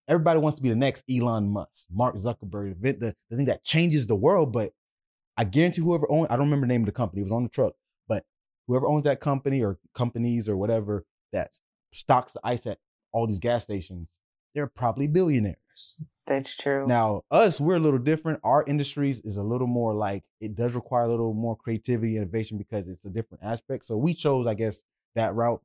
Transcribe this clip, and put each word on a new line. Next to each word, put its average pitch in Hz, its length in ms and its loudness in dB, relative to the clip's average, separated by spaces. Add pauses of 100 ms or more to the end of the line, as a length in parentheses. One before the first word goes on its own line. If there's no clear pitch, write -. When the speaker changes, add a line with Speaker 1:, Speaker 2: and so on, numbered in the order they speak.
Speaker 1:
everybody 165 320 4
wants 151 160 2
to 135 60 -8
be 127 80 2
the 110 40 2
next 123 360 0
Elon 117 400 2
Musk, - 420 -6
Mark 120 240 0
Zuckerberg, 101 560 -6
invent 104 280 -2
the, 110 140 -4 (140)
the 113 80 -8
thing 139 100 2
that 120 160 0
changes 156 440 2
the 107 100 2
world, 147 360 4
but 110 200 -2 (640)
I 123 80 0
guarantee 165 380 2
whoever 165 280 2
owned, 160 200 2
I 120 60 2
don't 143 100 2
remember 143 200 2
the 123 60 2
name 120 100 2
of 107 40 2
the 101 60 -2
company, 98 280 -4
it 101 40 -2
was 95 80 -2
on 117 100 0
the 120 80 -4
truck, 110 240 0 (340)
but 107 160 -2 (420)
whoever 127 200 2
owns 147 180 2
that 139 160 2
company 135 420 0
or 98 160 0 (160)
companies 117 540 0
or 101 80 0
whatever 104 480 -2 (280)
that 90 200 -4 (400)
stocks - 400 0
the - 120 -14
ice 120 220 -2
at 104 120 -6 (340)
all 117 140 0
these 104 120 -2
gas 120 260 0
stations, 90 540 -8 (360)
they're 147 120 -4
probably 127 420 -2
billionaires. 151 880 0 (300)
Speaker 2:
That's 135 300 -2
true. 139 300 -2
Speaker 1:
Now, 113 440 2
us, 180 300 4
we're 170 160 2
a 170 40 2
little 147 180 4
different. 156 460 0
Our 139 220 4
industries 139 560 -2
is 104 140 -6
a 101 60 -4
little 123 240 -2
more, 120 280 0
like, 101 300 -2 (160)
it 110 140 -8
does 120 200 -2
require 120 300 -2
a 117 40 0
little 113 260 0
more 113 220 -4
creativity 113 600 -2
and 104 80 -2
innovation 107 340 -4
because 98 300 -8
it's 92 160 -16
a 98 60 -12
different 110 320 -10
aspect. 117 420 -6
So 113 120 -4
we 156 180 2
chose, 135 320 0
I 110 80 0
guess, 107 300 -4 (300)
that 135 200 0
route. 117 300 0